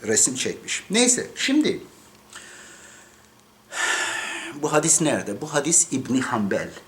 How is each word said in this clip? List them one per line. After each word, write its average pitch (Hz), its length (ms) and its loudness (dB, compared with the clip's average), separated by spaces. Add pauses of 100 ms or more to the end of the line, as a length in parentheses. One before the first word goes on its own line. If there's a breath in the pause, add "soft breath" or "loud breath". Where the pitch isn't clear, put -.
resim 110 320 2
çekmiş. - 560 -6
Neyse 233 440 2
şimdi - 480 2 (2750 loud breath)
bu 147 180 -4
hadis 151 280 4
nerede? 107 400 0
Bu 151 140 -10
hadis 147 380 4
İbni 131 280 0
Hanbel. 104 500 -2 (180)